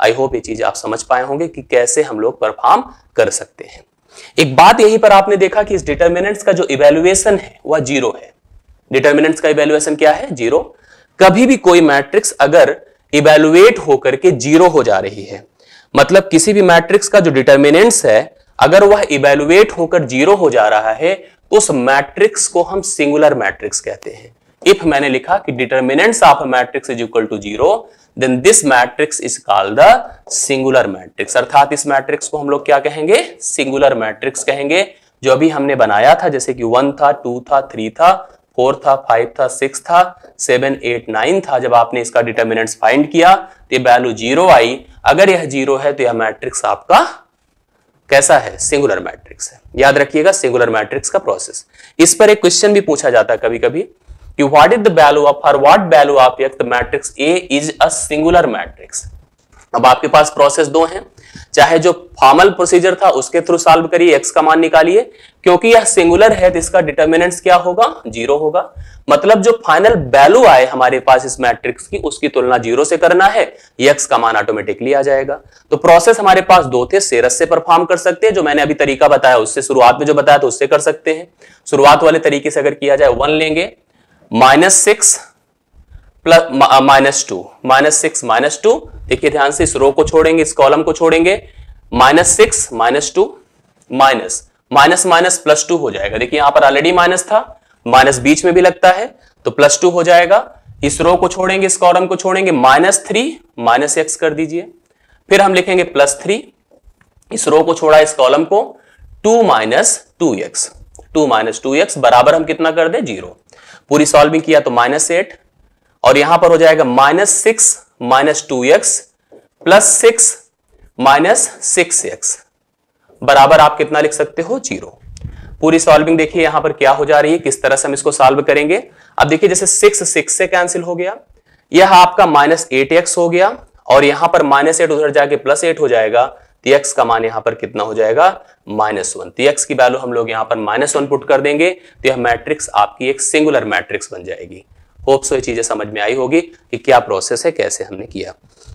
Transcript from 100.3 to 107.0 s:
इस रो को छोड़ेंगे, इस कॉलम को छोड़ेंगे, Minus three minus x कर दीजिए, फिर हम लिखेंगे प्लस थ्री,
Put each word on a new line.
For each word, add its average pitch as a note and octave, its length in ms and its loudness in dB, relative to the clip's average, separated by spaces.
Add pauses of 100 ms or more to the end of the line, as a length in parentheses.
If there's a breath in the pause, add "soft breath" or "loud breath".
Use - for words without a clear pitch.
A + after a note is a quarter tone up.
इस C#3+ 160 -6
रो E3+ 160 2
को F3+ 120 -2
छोड़ेंगे, F#3+ 380 -2
इस F#3 100 -4
कॉलम F#3 300 2
को F3+ 100 -4
छोड़ेंगे, F#3 360 -2
Minus D3 540 2
three B3+ 340 -6 (180)
minus B2+ 400 -2
x D#3 180 -6
कर D#3+ 180 -4
दीजिए, D#3+ 360 -8 (580)
फिर F#3+ 120 2
हम G3 140 2
लिखेंगे F3+ 300 0
प्लस C#3 380 -2
थ्री, G#3 200 -4 (880)